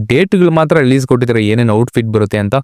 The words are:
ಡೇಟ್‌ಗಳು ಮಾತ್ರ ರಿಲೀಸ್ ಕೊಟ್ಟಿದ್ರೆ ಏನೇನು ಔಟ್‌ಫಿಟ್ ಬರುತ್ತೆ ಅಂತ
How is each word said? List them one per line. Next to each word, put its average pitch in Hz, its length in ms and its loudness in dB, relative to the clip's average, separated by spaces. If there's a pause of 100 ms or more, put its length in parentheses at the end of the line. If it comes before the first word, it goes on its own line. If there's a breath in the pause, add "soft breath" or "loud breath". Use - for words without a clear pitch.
ಡೇಟ್‌ಗಳು 175 440 0
ಮಾತ್ರ 160 260 0
ರಿಲೀಸ್ 131 300 0
ಕೊಟ್ಟಿದ್ರೆ 120 380 0
ಏನೇನು 113 280 0
ಔಟ್‌ಫಿಟ್ 113 400 -2
ಬರುತ್ತೆ 107 300 -2
ಅಂತ 101 200 -2